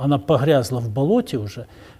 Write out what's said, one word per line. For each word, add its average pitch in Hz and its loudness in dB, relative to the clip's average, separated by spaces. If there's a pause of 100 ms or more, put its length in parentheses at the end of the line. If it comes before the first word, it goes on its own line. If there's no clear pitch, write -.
она 139 2
погрязла 135 2
в 117 -6
болоте 151 0
уже, 104 -8 (340)